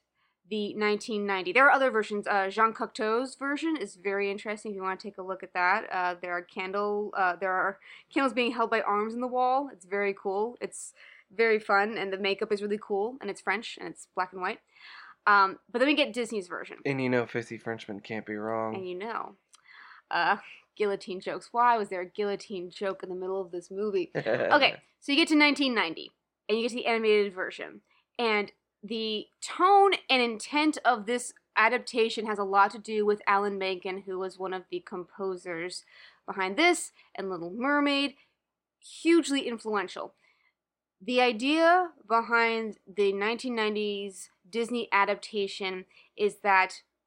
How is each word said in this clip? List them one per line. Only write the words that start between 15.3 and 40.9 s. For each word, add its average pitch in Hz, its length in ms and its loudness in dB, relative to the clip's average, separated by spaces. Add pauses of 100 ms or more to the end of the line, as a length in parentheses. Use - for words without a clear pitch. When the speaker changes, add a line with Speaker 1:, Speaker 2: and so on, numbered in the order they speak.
Speaker 1:
but 240 60 -4
then 254 100 4
we 302 60 4
get 269 200 2
Disney's 220 340 -4
version. 170 380 -10
Speaker 2:
And 135 140 0
you 127 100 0
know, 123 160 4
Fissy 113 360 -8
Frenchman 110 380 -8
can't 107 260 -8
be 107 100 -6
wrong. 110 380 -4
Speaker 1:
And 185 160 -8
you 180 60 -8
know. 208 400 -8 (760)
Uh, 170 280 2 (380)
guillotine 196 440 -2
jokes. 180 320 -8
Why 240 260 4
was 202 120 -4
there 185 120 -4
a 180 40 -6
guillotine 190 640 -6
joke 190 320 -6
in 185 60 -10
the 180 60 -6
middle 185 240 -4
of 180 120 -8
this 175 180 -10
movie? 196 420 -2
Speaker 2:
<laughs> - 40 -16
Speaker 1:
Okay, 131 640 2 (220)
so - 120 -6
you 277 60 4
get 339 100 4
to 320 80 4
nineteen 277 400 4
ninety, 165 360 -4 (360)
and 214 100 2
you 226 60 0
get 240 60 -2
to 233 80 -6
the - 100 -4
animated 214 480 2
version. 180 460 -10 (360)
And 214 340 0 (300)
the 220 460 -4 (140)
tone 392 500 6 (180)
and 254 120 6
intent 285 640 0
of 226 200 2
this 240 280 -2 (240)
adaptation 226 680 2
has 214 140 -4
a 202 60 -2
lot 196 260 4
to 233 80 -14
do 214 260 -2
with 208 220 2
Alan 202 300 2
Menken, 190 480 -4
who 190 120 -8
was 185 220 -8
one 185 140 -4
of 185 180 -6
the 175 80 -6
composers 180 1040 -8 (420)
behind 196 300 -4
this 339 380 2 (200)
and 196 160 -8
Little 175 220 -8
Mermaid. 277 640 0 (640)
Hugely 277 680 2
influential. 214 640 -4 (880)